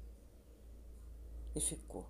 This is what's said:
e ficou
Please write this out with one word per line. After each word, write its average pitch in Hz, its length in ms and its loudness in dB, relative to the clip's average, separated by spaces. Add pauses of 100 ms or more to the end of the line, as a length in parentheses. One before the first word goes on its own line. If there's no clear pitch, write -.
(1500)
e - 60 8
ficou - 500 4